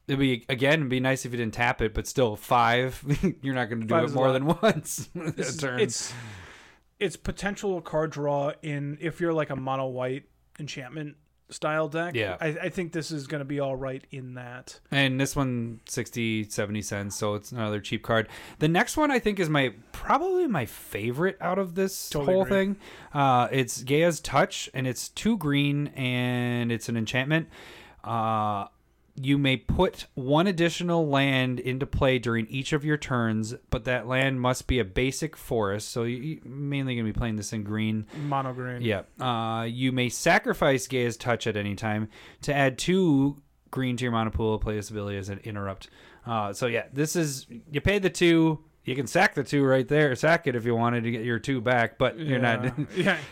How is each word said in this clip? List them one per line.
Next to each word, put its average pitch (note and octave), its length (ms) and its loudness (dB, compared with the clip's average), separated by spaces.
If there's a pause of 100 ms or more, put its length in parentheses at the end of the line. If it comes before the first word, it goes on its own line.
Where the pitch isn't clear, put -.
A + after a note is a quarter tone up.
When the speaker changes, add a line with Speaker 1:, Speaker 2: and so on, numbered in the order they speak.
Speaker 1:
it'd C#3 120 0
be, B2+ 300 2
again, C3+ 300 4
it'd C#3 100 0
be B2+ 100 2
nice C3 240 0
if B2 80 -8
you A#2+ 60 -4
didn't A2+ 160 -2
tap A#2+ 300 2
it, G#2+ 100 0
but A2 140 -4
still, A#2 280 2
five, B2 680 2 (320)
<laughs> - 80 -20
you're C3+ 100 -2
not B2 160 -2
gonna A2+ 160 -4
do G#2+ 80 0
Speaker 2:
Five E3 100 4
Speaker 1:
it - 40 2
Speaker 2:
is D3 60 -4
a - 20 -2
Speaker 1:
more C3 160 4
Speaker 2:
lot. - 20 2
Speaker 1:
than C3+ 140 0
<laughs> - 160 0
once C3+ 520 0
a F3 180 -6
Speaker 2:
This C3 160 -4
is, C3+ 80 -8
Speaker 1:
turn. C3 220 -4
Speaker 2:
it's, B2 320 -2 (880)
it's G3 160 -2
potential F#3+ 680 -6
card D#3 300 -2
draw C#3+ 420 -2 (100)
in, C#3+ 380 -6
if E3 180 -6
you're, E3+ 140 0
like, D3+ 180 0
a C#3 40 -4
mono C3+ 320 -2
white C3 360 -4 (360)
enchantment D3 560 -10 (360)
style D#3 360 0
deck. E3 280 -4
Speaker 1:
Yeah. G2+ 260 0
Speaker 2:
I, E3 60 -2 (160)
I F#3 60 -2
think F3 220 -6
this D#3+ 200 -6
is C#3+ 160 -8
gonna C#3+ 180 -6
be C#3+ 140 -4
all C3+ 160 -2
right C3+ 340 -8
in B2+ 240 -12
that. B2 460 -16 (100)
Speaker 1:
And C3+ 320 4
this C3+ 140 0
one, A#2+ 520 0
sixty, A2 640 -2
seventy G#2+ 320 -2
cents, G2+ 340 -6
so G#2 200 -2
it's - 160 -10
another G#2+ 280 -2
cheap A2 220 -6
card. A2 280 0 (280)
The D3+ 100 2
next F3 300 2
one, D4+ 140 4
I B3+ 80 4
think, G#3 200 -2
is F3 80 2
my, C3+ 280 2 (160)
probably F4+ 560 2
my E3 180 0
favorite B2 760 -2
out F3+ 200 -2
of F3+ 160 -4
this F#3+ 340 -4
Speaker 2:
Totally D3 240 2
Speaker 1:
whole F#3+ 120 6
Speaker 2:
agree. - 120 -2
Speaker 1:
thing. G3 200 0 (360)
Uh, B2+ 380 4
it's C3 320 -2
Gaia's D3+ 380 2
Touch, - 520 0
and C3 140 -2
it's - 220 -4
two A3 280 0
green, C#3+ 520 0
and B2 840 0
it's A2+ 180 -4
an A#2 80 -2
enchantment. C3+ 500 0 (560)
Uh, G#2+ 600 0 (520)
you C3+ 200 2
may C3+ 180 4
put - 600 0
one D3 300 4
additional E3+ 600 2
land C3+ 540 2
into C3 240 -2
play C3 340 4
during A2+ 280 0
each - 260 -4
of C#3+ 100 0
your D3+ 140 2
turns, A2+ 560 0 (160)
but A#2 160 -2
that B2+ 220 0
land C3 340 2
must B2+ 260 0
be B2+ 120 4
a A2+ 40 4
basic C3 540 -2
forest, G#2+ 520 0
so A#2+ 140 -2
you, A#2+ 140 -2
you D3+ 260 -8
mainly C3+ 540 -2
gonna A2+ 100 0
be G#2+ 100 -2
playing A2+ 200 0
this G#2 160 -6
in A2 100 -4
green. G#2+ 420 0 (220)
Speaker 2:
Mono C3+ 240 -2
green. B2+ 300 -8
Speaker 1:
Yeah. A2 220 0 (140)
Uh, A2+ 460 -2
you B2 300 0
may B2+ 160 2
sacrifice E3+ 800 2
Gaia's A#2+ 260 0
Touch A#2 320 -2
at G#2+ 80 -2
any G2+ 200 -2
time G#2+ 340 -2 (320)
to D3 120 -2
add C3+ 240 2
two D3 600 4 (340)
green B2+ 240 -2
to A#2+ 80 -4
your B2 80 0
mana A2+ 200 0
pool, A2 280 0
play G#2+ 160 -2
this G2+ 140 -6
ability G2+ 280 -6
as G2 120 -8
an G2+ 160 -6
interrupt. G2+ 440 -8 (380)
Uh, G#2+ 240 -2
so B2 160 -2
yeah, A#2 240 -2
this D3 240 -2
is, D3 320 -2 (240)
you D3 80 -2
pay G3 200 2
the F#3+ 100 2
two, E3 500 4 (260)
you B2+ 100 -2
can C3 120 -2
sack F#3+ 260 2
the C#3+ 100 -2
two C#3+ 220 2
right C3 220 4
there, D3 280 4
sack E3 300 4
it B2+ 100 0
if A2+ 80 -2
you A#2+ 120 2
wanted A#2 300 2
to A#2 60 0
get A#2 140 -2
your A#2 140 0
two C3 200 -2
back, A#2 380 2
but B2+ 220 2
you're D3 200 0
not. A#2 260 2
Speaker 2:
Yeah. C3 240 -2
Speaker 1:
<laughs> - 60 -10
Speaker 2:
Yeah. F3+ 220 2 (140)